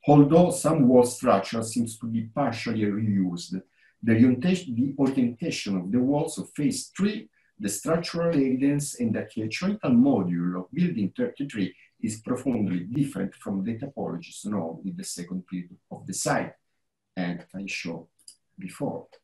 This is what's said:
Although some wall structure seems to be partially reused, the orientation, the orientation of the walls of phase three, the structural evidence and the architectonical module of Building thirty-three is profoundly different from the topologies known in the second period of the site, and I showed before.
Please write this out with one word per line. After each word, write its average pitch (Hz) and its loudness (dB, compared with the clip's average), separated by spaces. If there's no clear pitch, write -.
Although 147 8
some 135 2
wall 123 8
structure 113 0
seems 113 -4
to 117 -10
be 113 -4
partially 113 -2
reused, 98 -2
the 113 2
orientation, 127 4
the 139 0
orientation 123 0
of 92 -4
the 123 2
walls 143 0
of - -8
phase - -2
three, 214 -2
the 202 -6
structural 170 -2
evidence 143 0
and 113 0
the 110 -2
architectonical 127 -4
module 92 2
of - -14
Building 170 0
thirty-three 247 -4
is 110 -4
profoundly 107 -2
different 98 -4
from 98 -6
the 113 -4
topologies 92 -10
known 82 -6
in 90 -8
the 95 -12
second 90 -10
period 90 -10
of - -16
the 95 -10
site, - -4
and 87 -6
I 98 -10
showed 82 -10
before. - -10